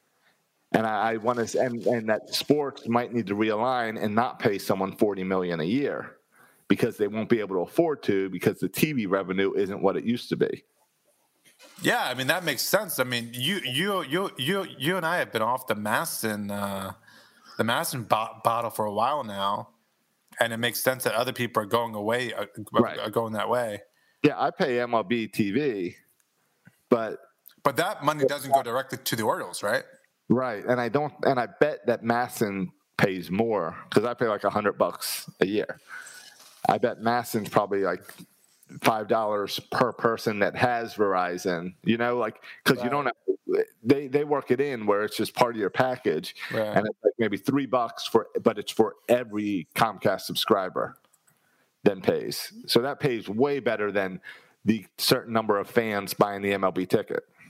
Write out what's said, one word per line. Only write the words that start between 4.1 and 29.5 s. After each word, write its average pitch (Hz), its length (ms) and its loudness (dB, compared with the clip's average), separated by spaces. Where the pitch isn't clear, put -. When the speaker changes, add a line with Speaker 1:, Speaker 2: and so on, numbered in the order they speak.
Speaker 1:
not 120 240 0
pay 101 180 0
someone 95 380 -2
forty 98 280 0
million 90 360 0
a 78 60 -2
year 107 520 -2
because - 300 2
they 104 100 2
won't 107 220 -4
be 113 120 4
able 95 160 -2
to 87 40 2
afford 156 420 2
to, 98 280 2
because 90 280 0
the 92 80 -2
T 156 240 0
V 117 140 0
revenue 95 480 2
isn't 98 300 0
what 92 140 4
it - 60 -4
used 117 260 -2
to - 60 0
be. - 280 0
Speaker 2:
Yeah, 214 200 2
I 131 120 -2
mean, 131 120 -4
that 175 160 0
makes 139 200 -2
sense. 190 360 0
I 170 40 6
mean, 120 300 -4
you, 160 300 0
you, 170 380 0
you, 160 360 -2
you, 180 300 -2
you 170 180 0
and 165 80 -2
I 170 140 0
have 123 120 -2
been 110 120 0
off 117 240 -2
the 107 80 0
MASN, 107 760 -2
uh, 98 420 -6
the 113 60 0
MASN 127 460 -2
bo-, 113 340 0
bottle 117 260 0
for 110 140 -4
a 107 100 -4
while 127 300 0
now, 101 460 -4
and 117 100 2
it 113 60 -6
makes 117 240 -2
sense 127 240 0
that 110 80 2
other 127 180 0
people 117 320 -2
are - 20 -4
going 113 300 0
away, 113 380 -2
uh, 104 140 -6
Speaker 1:
Right. 104 260 2
Speaker 2:
are 110 100 -4
going 113 240 -2
that 104 140 -2
way. 113 360 -2
Speaker 1:
Yeah, 143 160 4
I 139 140 0
pay 127 300 0
M 120 120 -2
L 110 100 2
B 110 260 -2
T 104 220 0
V, 104 440 -2
but 113 300 0
Speaker 2:
But 135 120 0
that 175 260 0
money 147 220 2
doesn't 135 280 -2
go 135 80 6
directly 123 380 -4
to - 160 -2
the 110 80 -2
Orioles, 120 400 -2